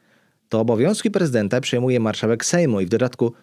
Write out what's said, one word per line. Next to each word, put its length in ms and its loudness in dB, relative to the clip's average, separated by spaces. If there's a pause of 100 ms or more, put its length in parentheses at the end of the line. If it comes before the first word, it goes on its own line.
(480)
to 120 0
obowiązki 500 0
prezydenta 500 0
przejmuje 400 0
marszałek 440 -2
Sejmu 360 0
i 60 0
w 20 -10
dodatku 440 0 (100)